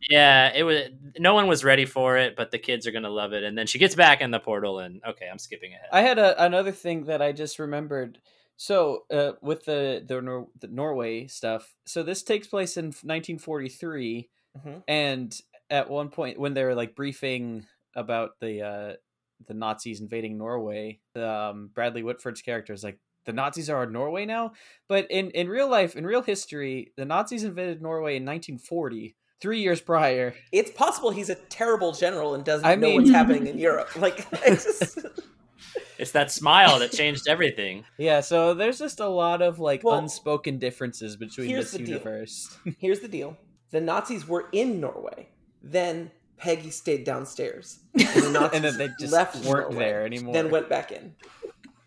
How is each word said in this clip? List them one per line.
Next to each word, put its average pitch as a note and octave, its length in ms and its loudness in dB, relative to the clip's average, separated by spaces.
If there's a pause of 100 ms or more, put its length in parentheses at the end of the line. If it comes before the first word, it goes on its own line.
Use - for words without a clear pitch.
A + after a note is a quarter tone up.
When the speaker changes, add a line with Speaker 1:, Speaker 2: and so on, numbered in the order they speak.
Speaker 1:
Yeah, C#3 440 8
it D3 100 0
was, D#3 220 2 (340)
no F#3 160 6
one G3+ 120 6
was D3 160 2
ready C3+ 220 6
for C3 320 2
it, B2+ 180 2
but A#2 140 -4
the A#2 80 -4
kids A#2 300 -4
are A2+ 40 -4
gonna A2 200 -6
love G#2 220 -4
it. G#2 100 -4
And G#2 140 -6
then A2 100 -2
she - 100 -2
gets F3+ 160 4
back D#3 280 8
in B2+ 100 0
the A2+ 80 0
portal G2+ 400 -2
and, F#2 280 -12
okay, G2 240 -10
I'm G2 60 -16
skipping F#2 340 -16
ahead. - 220 -20
Speaker 2:
I F#3 80 6
had B3 160 4
a, G3 260 6
another F#3 280 2
thing E3+ 340 -6
that D3+ 160 -2
I D3 100 0
just D3 280 -8
remembered. D3 580 -6 (400)
So, E3+ 460 0 (100)
uh, C#3+ 200 0 (100)
with D#3 220 -4
the, C#3 400 -2
the B2+ 140 -4
Nor-, B2+ 280 -8 (120)
the A#2+ 80 -16
Norway B2 600 -4
stuff, A2+ 480 -6 (100)
so - 160 -6
this F3 220 -6
takes G#3+ 240 -2
place F#3+ 280 -4
in D#3+ 140 -6
f-, - 140 -14
nineteen D#3+ 340 -6
forty-three, C3 920 -8 (280)
Speaker 3:
Mm-hmm. D3 300 -16
Speaker 2:
and C#3 520 -4 (300)
at C#3+ 220 0
one D3 180 -4
point C#3+ 300 -8
when C#3+ 160 -4
they C3+ 80 0
were, B2+ 100 2
like, A#2 220 -4
briefing B2+ 720 -8 (280)
about A#2 360 -4 (100)
the, G#2+ 220 -6
uh, G#2 300 -10 (520)
the G#2+ 80 -16
Nazis A2 480 -6
invading A2 380 -8
Norway, G#2+ 640 -8 (120)
the, A2+ 160 -6
um, G#2 420 -6
Bradley A#2+ 300 -4
Whitford's A#2+ 400 -8
character A2 320 -8
is G2+ 100 -12
like, G2+ 140 -12 (280)
"The A2+ 80 -8
Nazis C#3+ 360 -4
are C3+ 140 -2
in A2+ 80 -6
Norway D3+ 340 -6
now?" A3+ 280 -6 (340)
But G3 240 2
in, F#3+ 200 0
in F3 180 -2
real C4+ 200 0
life, G3 260 4
in D#3+ 120 -6
real A#3+ 160 0
history, C#3+ 760 -6
the C3+ 80 -8
Nazis G#3+ 380 -2
invaded F3+ 400 -6
Norway D#3+ 320 -4
in C3 100 -6
nineteen D3+ 320 -8
forty, A#2 600 -6 (220)
three G#3+ 220 -2
years F3 200 2
prior. C3 520 2 (180)
Speaker 3:
It's F#3+ 200 2
possible C4+ 400 2
he's G3 180 -4
a F3+ 60 -4
terrible G#3+ 560 0
general D3+ 420 0
and C#3 100 -4
doesn't D3+ 220 0
Speaker 2:
I E3 80 8
Speaker 3:
know A3 140 4
Speaker 2:
mean G#3 140 6
Speaker 3:
what's C4+ 100 12
happening - 340 6
in - 140 -4
Europe. - 360 2
Like, F#3 340 0
<laughs> - 180 -2
it's G3 180 4
just - 320 -2 (260)
Speaker 2:
<laughs> - 120 -20 (600)
Speaker 1:
It's B2+ 140 -6
that C#3 200 2
smile D#3 480 8
that A#2+ 120 -2
changed D3 360 0
everything. A2 640 0
Speaker 2:
<laughs> - 60 -20
Yeah, D3+ 240 4
so E3+ 320 2
there's A3 260 -2
just D4 200 -8
a G#3 80 -2
lot F3 340 0
of, E3+ 180 2
like, C#3+ 240 0
Speaker 3:
Well, A3+ 140 4
Speaker 2:
unspoken D3 600 -4
differences A#2+ 580 -6
between A2+ 320 -10
Speaker 3:
here's B3+ 220 -4
Speaker 2:
this - 20 -
Speaker 3:
the F#3+ 60 -8
deal. A#2+ 100 -8
Speaker 2:
universe. A2 680 -10 (120)
<laughs> D#3+ 120 -8
Speaker 3:
Here's F#3+ 200 0
the A3+ 80 -12
deal. D#3 300 -10 (340)
The D#3 100 0
Nazis E3+ 460 -4
were E3+ 240 -4
in G#3+ 280 0
Norway. - 500 -8 (340)
Then E3 480 -2 (260)
Peggy D#3+ 320 -2
stayed C#3+ 340 -4
downstairs. C3+ 760 -8 (140)
And C4 100 6
the D3 460 4
Speaker 2:
<laughs> - 40 -2
And D#3 100 0
then D3 100 2
Speaker 3:
Nazis A2+ 40 -8
Speaker 2:
they C#3 120 -4 (100)
just C#3+ 140 -8
Speaker 3:
left D#3+ 320 2
Speaker 2:
weren't C#3 260 0
Speaker 3:
Norway, A#2 140 -2
Speaker 2:
there G#2+ 200 0
anymore. A#2+ 280 -6
Speaker 3:
then D#3+ 180 2
went - 180 2
back C#3 220 -2
in. - 240 -16 (720)